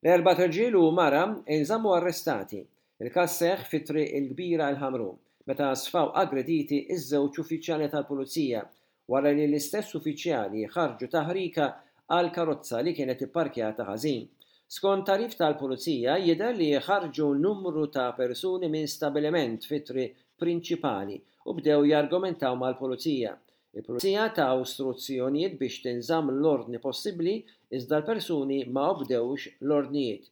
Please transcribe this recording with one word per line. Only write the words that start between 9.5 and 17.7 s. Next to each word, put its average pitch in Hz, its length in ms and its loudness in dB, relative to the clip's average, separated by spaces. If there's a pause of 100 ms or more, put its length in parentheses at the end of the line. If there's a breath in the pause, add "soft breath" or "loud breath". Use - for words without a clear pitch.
uffiċjali 123 760 -2
ħarġu 127 400 -2
taħrika 165 540 0 (420 loud breath)
għal 170 240 2
karozza 151 480 -2
li 160 160 0
kienet 131 300 -2
ipparkjata 120 580 -2
ħażin. 110 400 -2 (500 soft breath)
Skont 196 300 2
tarif 196 320 0
tal-Pulizija, 143 800 0
jidher 190 400 2
li 156 240 2
ħarġu 151 560 0
numru 165 560 0